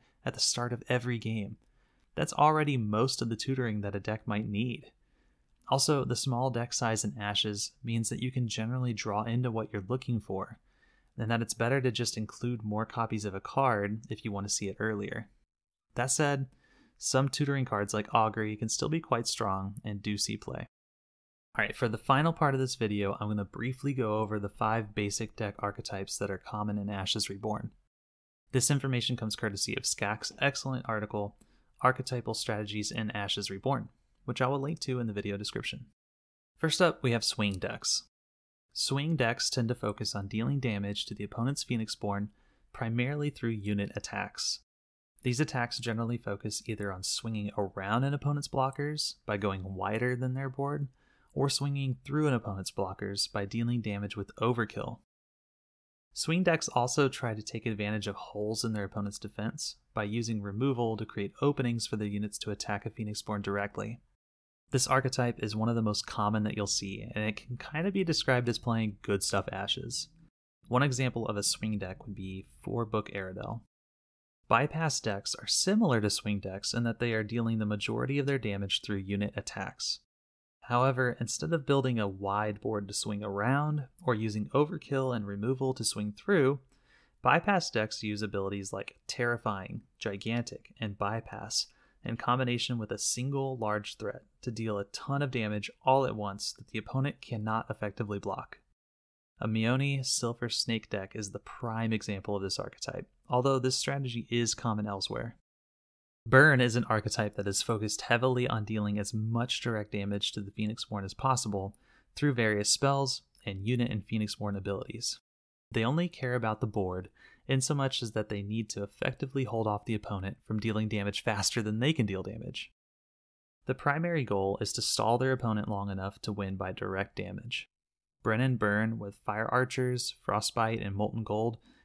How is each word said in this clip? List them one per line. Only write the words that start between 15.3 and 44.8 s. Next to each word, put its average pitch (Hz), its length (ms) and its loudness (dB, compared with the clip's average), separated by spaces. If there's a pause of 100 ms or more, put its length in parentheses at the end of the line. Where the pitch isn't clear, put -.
That 123 160 0
said, 143 360 2 (520)
some 135 300 4
tutoring 139 360 0
cards 104 300 0
like 104 180 -2
Augury 110 440 4
can 113 120 -2
still - 200 0
be 160 120 0
quite 117 280 0
strong 98 560 -2
and 104 180 -6
do 104 160 0
see 107 180 -2
play. - 300 -8 (880)
All - 80 -6
right, - 120 -4
for 123 120 2
the 107 100 -4
final 151 340 4
part 147 220 2
of 131 60 2
this 131 140 -2
video, 101 460 0
I'm 104 80 -4
gonna 104 160 -2
briefly 131 500 -4
go 110 240 0
over 107 220 0
the 101 80 -4
five 110 460 -2
basic 104 420 -2
deck 101 240 -4
archetypes 98 580 -4
that 98 120 -2
are 95 80 -4
common 104 400 -2
in 101 120 -4
Ashes 98 400 0
Reborn. 104 400 -4 (800)
This - 200 4
information 131 460 2
comes 107 200 -2
courtesy 104 400 -2
of - 100 -2
Skak's - 540 -2
excellent 135 480 -2
article, 104 480 -2 (440)
Archetypal 127 540 0
Strategies 104 560 -4
in 110 220 -4
Ashes 101 380 -2
Reborn, 110 380 -2 (360)
which 123 160 -2
I 127 80 4
will 139 120 0
link 151 200 -4
to 127 180 -2
in 120 80 -2
the 110 60 -2
video 101 240 -2
description. - 500 -6 (720)
First 160 260 2
up, 165 220 4
we 123 80 6
have 117 100 2
swing 101 380 0
decks. - 440 -2 (680)
Swing 143 420 0
decks 120 360 2
tend 117 180 2
to 120 80 2
focus 107 400 -2
on 101 100 -4
dealing 113 320 0
damage 104 480 -2
to - 80 -8
the 104 80 -6
opponent's 120 420 -2
Phoenixborn 104 640 -2 (440)
primarily 127 580 0
through 123 200 -2
unit 104 440 0
attacks. - 640 -4 (640)